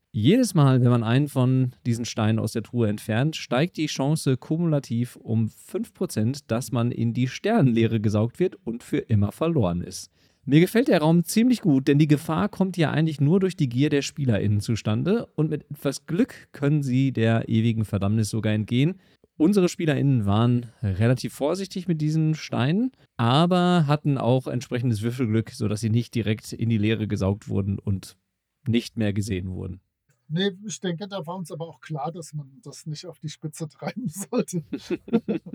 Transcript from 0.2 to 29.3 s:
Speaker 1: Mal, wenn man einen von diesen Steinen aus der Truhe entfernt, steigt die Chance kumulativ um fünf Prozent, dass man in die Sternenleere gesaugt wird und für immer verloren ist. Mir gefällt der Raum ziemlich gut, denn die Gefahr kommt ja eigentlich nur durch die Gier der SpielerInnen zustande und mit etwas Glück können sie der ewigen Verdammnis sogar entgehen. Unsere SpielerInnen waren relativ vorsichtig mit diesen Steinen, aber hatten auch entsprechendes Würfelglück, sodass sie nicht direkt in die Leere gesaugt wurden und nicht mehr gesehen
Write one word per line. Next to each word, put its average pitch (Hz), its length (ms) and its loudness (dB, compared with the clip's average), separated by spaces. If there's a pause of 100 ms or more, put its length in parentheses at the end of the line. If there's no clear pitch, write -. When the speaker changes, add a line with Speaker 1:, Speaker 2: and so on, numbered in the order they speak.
Speaker 1:
Mal, 135 260 6
wenn 120 100 4
man 117 140 2
einen 127 240 2
von 131 440 2 (140)
diesen 117 180 -2
Steinen 110 340 0
aus 107 140 -2
der 113 100 -4
Truhe 117 260 0
entfernt, 113 480 -2
steigt 143 400 -2
die 156 100 -4
Chance 143 500 0
kumulativ 147 800 -2
um 113 320 -2
fünf - 460 -10
Prozent, 135 560 -4
dass 120 220 -4
man 120 180 0
in 117 240 -2
die 127 140 0
Sternenleere 117 720 2
gesaugt 107 400 0
wird 180 240 -2
und 117 180 -8
für - 160 -4
immer 104 320 0
verloren 117 500 0
ist. - 300 -12 (340)
Mir 139 160 6
gefällt 185 280 2
der 196 120 4
Raum 165 240 4
ziemlich 233 360 2
gut, 135 280 2
denn 143 100 6
die 156 100 6
Gefahr 160 400 2
kommt 190 280 -2
ja 160 140 2
eigentlich 151 300 0
nur 147 180 4
durch 185 160 0
die 143 140 0
Gier 127 220 2
der 143 120 2
SpielerInnen 104 580 0
zustande 123 760 -2
und 156 160 0
mit 147 200 -8
etwas - 360 -6
Glück - 460 -4
können 143 300 0
sie 131 300 2
der 113 360 2
ewigen 113 360 2
Verdammnis 104 460 0
sogar 107 240 -2
entgehen. 120 440 0 (380)
Unsere 180 320 4
SpielerInnen 135 580 0
waren 117 400 2 (160)
relativ 113 520 0
vorsichtig 180 520 -4
mit 165 140 -2
diesen 156 340 0
Steinen, 151 580 -2 (240)
aber 175 720 4
hatten 143 320 0
auch 127 280 2
entsprechendes 120 560 -2
Würfelglück, 113 480 0
sodass 104 300 -4
sie 113 100 -2
nicht 117 240 0
direkt 107 380 -2
in 110 180 -2
die 113 80 2
Leere 107 280 0
gesaugt 101 420 -2
wurden 98 300 -2
und - 380 -6 (500)
nicht 113 300 -2
mehr 107 160 -2
gesehen 95 380 -4